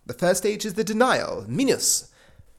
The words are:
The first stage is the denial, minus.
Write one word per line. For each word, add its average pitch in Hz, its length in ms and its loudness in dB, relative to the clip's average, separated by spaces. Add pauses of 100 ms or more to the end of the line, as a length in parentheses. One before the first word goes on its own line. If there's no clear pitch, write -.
The - 100 -10
first 180 280 0
stage 208 220 -2
is 214 100 -6
the 214 100 0
denial, 208 640 0
minus. 160 640 0 (480)